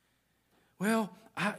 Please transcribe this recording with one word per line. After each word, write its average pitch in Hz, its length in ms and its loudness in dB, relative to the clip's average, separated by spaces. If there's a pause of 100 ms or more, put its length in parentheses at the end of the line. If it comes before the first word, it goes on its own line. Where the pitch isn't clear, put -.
(800)
"Well, 214 380 0 (200)
I, 202 220 -2